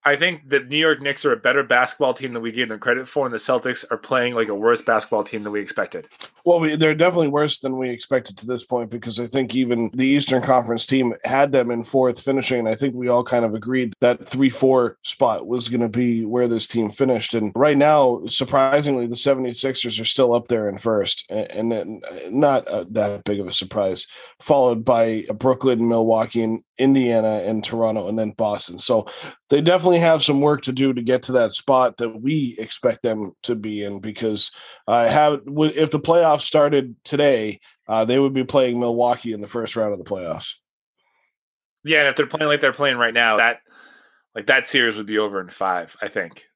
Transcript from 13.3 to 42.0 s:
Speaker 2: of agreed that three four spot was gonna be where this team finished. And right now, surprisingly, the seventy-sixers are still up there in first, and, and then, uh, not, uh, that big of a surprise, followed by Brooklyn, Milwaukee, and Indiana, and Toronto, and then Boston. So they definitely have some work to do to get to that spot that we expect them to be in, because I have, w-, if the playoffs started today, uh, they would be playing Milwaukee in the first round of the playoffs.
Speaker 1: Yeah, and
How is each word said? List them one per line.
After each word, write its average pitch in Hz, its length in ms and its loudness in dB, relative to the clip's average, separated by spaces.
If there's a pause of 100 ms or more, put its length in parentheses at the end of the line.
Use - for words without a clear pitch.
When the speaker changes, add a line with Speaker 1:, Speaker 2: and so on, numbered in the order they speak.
Speaker 2:
of 107 80 -2
agreed 120 480 -4
that - 260 2
three 131 220 2
four 127 540 2
spot 110 420 -2
was 113 240 -4
gonna 120 180 0
be 117 380 0
where 123 220 0
this 117 180 -2
team 110 240 -2
finished. 120 460 -2
And 107 180 -2
right 143 240 2
now, 139 480 4
surprisingly, 135 800 0
the 120 100 -6
seventy-sixers 127 840 -2
are 113 60 -4
still 123 280 2
up 117 140 0
there 110 200 -2
in 95 120 -6
first, 107 500 -2
and, 107 220 -6
and 113 200 -4
then, 104 380 -6
uh, 90 60 -14 (160)
not, 139 360 2
uh, 92 220 -4
that 104 340 -4
big 101 160 -2
of 95 60 -6
a 90 80 -8
surprise, 95 540 -2 (320)
followed 123 440 4
by 113 420 2 (120)
Brooklyn, 127 500 2
Milwaukee, 113 540 2
and 113 220 -2 (160)
Indiana, 117 640 2
and 107 180 -2
Toronto, 110 440 -2
and 110 100 -4
then 110 140 -2
Boston. 104 480 -4
So 113 260 2 (440)
they 143 120 4
definitely 175 380 4
have 160 240 4
some 139 180 2
work 147 220 2
to 131 80 -4
do 131 220 0
to 123 100 -4
get 127 200 2
to - 100 -8
that 117 180 2
spot 127 460 2
that 110 240 -6
we 135 360 -2
expect - 460 -4
them 107 300 -4 (100)
to 123 100 -2
be 107 300 -6
in, 101 160 -8
because 107 500 -2 (380)
I 117 160 4
have, 151 420 2
w-, 151 300 0
if 151 160 0
the 151 80 -2
playoffs 160 420 4
started 143 600 2
today, 123 560 0 (280)
uh, 110 180 0
they 123 120 2
would 139 160 2
be 131 120 -2
playing 127 340 2
Milwaukee 120 540 0
in 104 80 -8
the 101 60 -12
first 113 280 -6
round 107 160 0
of 95 80 -6
the 82 60 -14
playoffs. 87 500 -8 (1300)
Speaker 1:
Yeah, 151 160 2
and 143 80 4